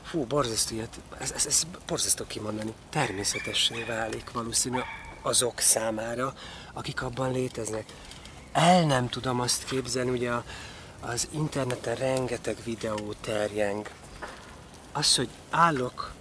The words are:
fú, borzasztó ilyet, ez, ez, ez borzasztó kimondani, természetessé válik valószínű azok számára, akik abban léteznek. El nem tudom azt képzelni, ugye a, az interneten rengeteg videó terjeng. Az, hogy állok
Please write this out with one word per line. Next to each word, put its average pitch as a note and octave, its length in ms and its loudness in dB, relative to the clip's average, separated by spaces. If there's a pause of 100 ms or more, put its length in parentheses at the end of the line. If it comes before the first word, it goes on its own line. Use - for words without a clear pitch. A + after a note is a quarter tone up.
fú, D#3 220 -2
borzasztó A#2 500 2
ilyet, A2 240 -6 (200)
ez, - 120 -4
ez, - 140 0
ez D3 160 4 (260)
borzasztó - 400 2
kimondani, G#2+ 460 -4 (160)
természetessé A2+ 960 0
válik A2+ 480 -4
valószínű A#2+ 480 0 (420)
azok B2 380 2
számára, A2+ 720 2 (400)
akik - 280 -6
abban C3 300 -2
léteznek. A2+ 540 -2 (640)
El E3+ 340 8
nem B2+ 240 6
tudom B2 300 0
azt B2 240 2
képzelni, B2 460 0
ugye B2 220 0
a, A#2+ 120 0 (580)
az A#2 300 -2
interneten C3 640 0
rengeteg B2 680 0
videó G#2+ 580 -2
terjeng. G#2 680 0 (1000)
Az, - 240 4
hogy B2 140 2 (200)
állok D3+ 720 4